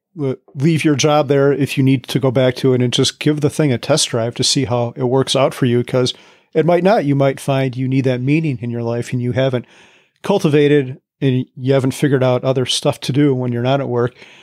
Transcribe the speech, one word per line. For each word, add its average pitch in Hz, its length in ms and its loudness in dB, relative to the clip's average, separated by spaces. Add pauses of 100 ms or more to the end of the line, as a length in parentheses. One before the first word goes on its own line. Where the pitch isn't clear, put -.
(240)
uh, 131 120 -2 (180)
leave 151 320 0
your 151 100 4
job 147 320 2
there 139 240 4
if 139 260 -2
you 139 60 2
need 131 240 2
to - 120 -4
go 131 120 0
back 127 260 2
to 131 160 2
it, 123 80 2
and 123 120 0
just - 260 -2
give 151 220 0
the 143 80 0
thing 147 240 0
a 117 60 -2
test - 300 0
drive 120 260 -4
to 131 80 -2
see 135 220 0
how 120 300 -2
it 139 100 -4
works 131 300 0
out 135 180 2
for - 120 -2
you, 120 180 2
'cause 127 300 -2 (400)
it 156 120 0
might 175 180 2
not. 190 220 2
You 143 100 2
might 139 240 0
find 135 360 -2
you 131 120 -4
need 131 180 0
that 127 160 0
meaning 147 400 -2
in 120 80 -8
your 117 140 -6
life 117 280 -4
and 127 100 -2
you 120 120 -2
haven't 131 320 0 (580)
cultivated 147 760 2 (220)
and 127 240 0 (100)
you 131 180 -2
haven't 135 180 2
figured 131 320 0
out 127 200 0
other 131 220 0
stuff - 360 -4
to - 120 -6
do 143 200 2
when 123 180 -2
you're 120 120 -4
not 135 180 0
at 127 80 -6
work. 120 260 -2 (280)